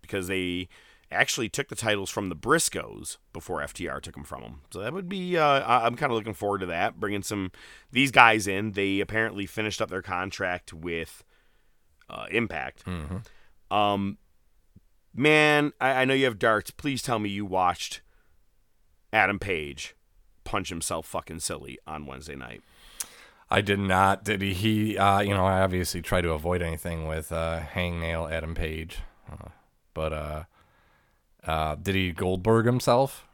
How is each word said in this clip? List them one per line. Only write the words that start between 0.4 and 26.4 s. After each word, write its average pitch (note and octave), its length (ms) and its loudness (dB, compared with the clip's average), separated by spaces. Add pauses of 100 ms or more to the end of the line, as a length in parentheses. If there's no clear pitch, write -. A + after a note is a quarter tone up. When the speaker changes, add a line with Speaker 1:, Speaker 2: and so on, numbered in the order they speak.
Speaker 1:
actually A2+ 380 0
took - 200 -6
the - 60 -10
titles G#2 340 -2
from G2+ 200 -4
the E2+ 60 -6
Briscoes D2+ 800 -2 (160)
before D#2+ 280 -6
F D2 120 -6
T F2 140 -8
R C#2 120 -6
took - 180 -14
'em C#2+ 60 -12
from B1+ 200 -12
'em. A#1+ 180 -16 (100)
So - 80 -10
that A2+ 140 -6
would F3+ 160 -8
be, F3+ 280 -2
uh, D#3+ 60 4 (180)
I, A#2 240 4
I'm A#2+ 100 2
kinda B2+ 200 0
looking A2 180 -4
forward G2+ 260 -2
to F#2+ 80 -4
that, F2 320 -2
bringing G2+ 240 -2
some, G2 280 -4 (400)
these C3 200 4
guys A2+ 360 10
in. G2+ 240 0
They G2 300 2
apparently G#2+ 440 -2
finished G#2+ 360 -4
up G#2+ 80 -2
their F#2 120 -4
contract F#2 720 -4
with, E2 500 -6 (840)
uh, - 220 -12
Impact. E2+ 540 -4
Speaker 2:
Mm-hmm. F2+ 920 -8
Speaker 1:
Um, G2+ 420 2 (960)
man, D3+ 680 4
I, C3 120 2 (100)
I C3 40 6
know C3 100 2
you C3+ 100 4
have A2 140 0
darts. A2 320 2
Please C#3 320 -4
tell A2+ 160 0
me G#2 100 -2
you G2+ 160 -4
watched F2+ 560 0 (1120)
Adam G2+ 260 4
Page D2+ 560 -6 (480)
punch F#2+ 260 -4
himself E2+ 360 -6
fucking E2 340 -8
silly D2 460 -8
on D2+ 200 -10
Wednesday C2+ 300 -12
night. B1 260 -14 (840)
Speaker 2:
I G#2+ 140 4
did G2+ 180 2
not. G2 440 4
Did G#2 180 -2
he? G2 140 0
He, G#2+ 420 0
uh, G2 220 4
you G2 160 2
know, F#2 100 4
I F#2+ 160 4
obviously F2+ 400 0
try F#2 180 0
to E2+ 120 2
avoid F2 320 0